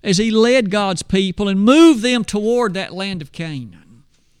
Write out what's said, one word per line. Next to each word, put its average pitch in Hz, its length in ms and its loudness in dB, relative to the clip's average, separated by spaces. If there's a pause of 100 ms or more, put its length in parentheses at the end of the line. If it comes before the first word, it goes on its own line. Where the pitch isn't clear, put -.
as 185 160 -2
he 220 140 0
led 220 400 2
God's 196 320 -4
people 190 460 -2
and 190 100 -2
moved 277 420 6
them 247 220 -2
toward 220 500 -2
that 190 200 -8
land 190 280 -8
of 147 120 -18
Canaan. 120 720 -14 (360)